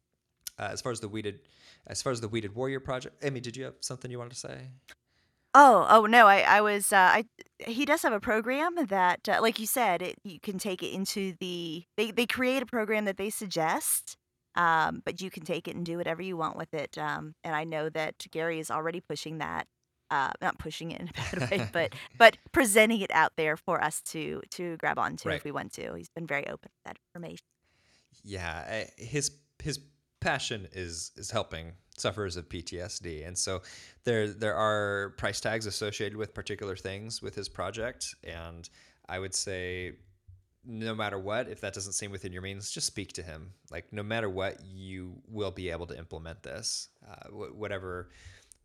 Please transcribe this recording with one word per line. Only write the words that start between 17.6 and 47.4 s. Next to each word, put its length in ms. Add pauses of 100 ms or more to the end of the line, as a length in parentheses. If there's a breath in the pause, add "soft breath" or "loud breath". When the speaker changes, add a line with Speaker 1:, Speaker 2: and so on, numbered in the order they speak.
Speaker 2:
know 260
that 400
Gary 300
is 100
already 320
pushing 380
that, 260 (460)
uh, 280
not 200
pushing 320
it 100
in 80
a 40 (260)
bad 100
way, 200
Speaker 1:
<laughs> 40
Speaker 2:
but, 200 (260 loud breath)
but 180 (140)
presenting 500
it 100
out 240
there 220
for 260
us 180
to, 400 (100)
to 260
grab 220
onto 300
Speaker 1:
Right. 80
Speaker 2:
if 60
we 80
want 220
to. 220
He's 140
been 180
very 180
open 260
with 140
that 120 (140)
information. 320 (800)
Speaker 1:
Yeah, 460
I, 320
his, 300 (320)
his 160 (400)
passion 540
is, 420
is 160
helping 420 (240)
sufferers 400
of 100
P 140
T 180
S 200
D. 240
And 140
so 240 (440 loud breath)
there, 240
there 260
are 600
price 240
tags 240
associated 520
with 160
particular 440
things 440
with 140
his 140
project. 720
And 460 (400 soft breath)
I 100
would 160
say, 600 (680)
no 300
matter 240
what, 300
if 100
that 140
doesn't 200
seem 180
within 200
your 100
means, 300
just 160
speak 260
to 100
him. 280 (180)
Like, 220
no 100
matter 280
what, 340
you 520 (120)
will 240
be 200
able 160
to 100
implement 440
this, 460 (220)
uh, 200
wh-, 280